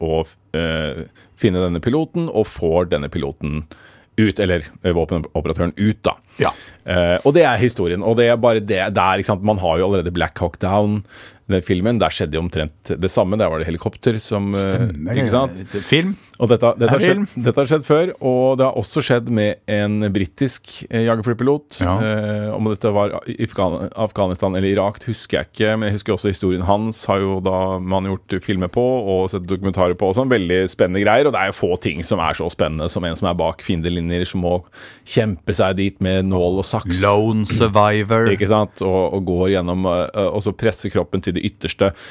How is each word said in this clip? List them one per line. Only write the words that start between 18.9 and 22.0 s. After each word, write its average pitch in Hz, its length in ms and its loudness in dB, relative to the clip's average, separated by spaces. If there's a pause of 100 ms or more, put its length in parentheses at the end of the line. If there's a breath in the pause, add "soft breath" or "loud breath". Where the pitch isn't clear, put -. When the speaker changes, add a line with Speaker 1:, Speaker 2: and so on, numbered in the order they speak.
Speaker 1:
skjedd 120 240 0
med 107 280 2 (120)
en 104 320 0 (120)
britisk, - 800 -4
eh, 113 140 0
jagerflypilot. 117 760 -2
Speaker 2:
Ja. 92 200 2